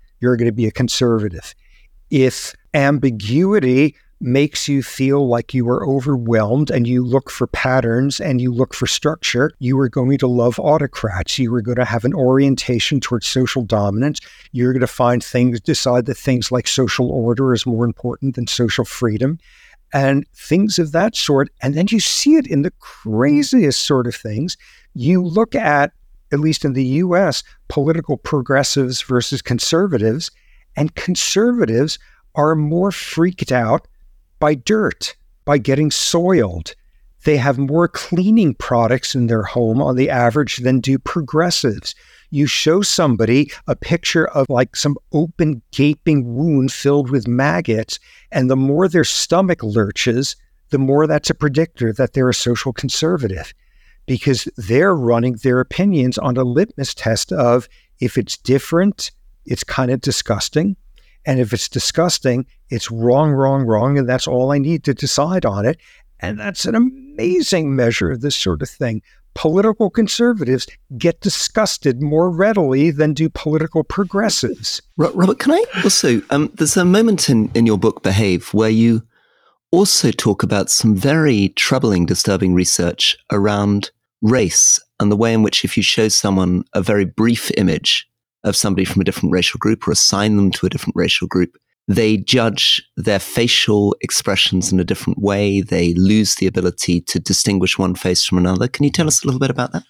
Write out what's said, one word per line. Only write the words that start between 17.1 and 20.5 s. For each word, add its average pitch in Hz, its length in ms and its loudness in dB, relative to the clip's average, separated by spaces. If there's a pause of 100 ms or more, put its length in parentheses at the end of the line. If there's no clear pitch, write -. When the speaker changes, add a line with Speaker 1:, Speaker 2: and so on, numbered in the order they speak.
Speaker 1:
is 117 140 0
more 117 180 0
important 120 520 -4
than 120 100 -6
social 117 400 -2
freedom 123 540 -2 (520)
and 139 320 2 (120)
things 196 420 -2